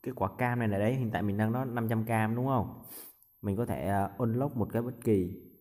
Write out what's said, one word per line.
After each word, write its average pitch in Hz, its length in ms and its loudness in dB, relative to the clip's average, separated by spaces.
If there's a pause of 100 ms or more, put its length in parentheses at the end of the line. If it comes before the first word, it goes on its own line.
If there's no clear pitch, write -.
cái - 140 -6
quả 95 220 0
cam 123 200 0
này, 113 100 2
này 98 120 2
đấy, 113 140 2
hiện 127 160 0
tại - 120 0
mình 101 140 0
đang 110 160 2
có 127 120 -2
năm 117 240 -2
trăm 113 160 0
cam 110 320 2
đúng 127 100 0
không? 131 360 0 (600)
Mình 98 140 0
có 120 100 0
thể, 71 200 -4
ờ, 98 320 2
unlock 127 380 0
một 101 160 0
cái 117 100 0
bất 120 120 -6 (100)
kỳ. 92 460 2 (100)